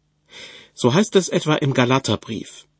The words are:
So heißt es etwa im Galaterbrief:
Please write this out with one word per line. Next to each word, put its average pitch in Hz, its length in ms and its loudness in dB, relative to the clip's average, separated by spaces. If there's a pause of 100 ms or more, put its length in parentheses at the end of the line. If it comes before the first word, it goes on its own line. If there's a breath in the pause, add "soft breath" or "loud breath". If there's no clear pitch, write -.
(720 loud breath)
So 123 200 0
heißt 208 240 2
es 180 120 0
etwa 156 260 -2
im 139 180 -2
Galaterbrief: 120 920 -2 (140)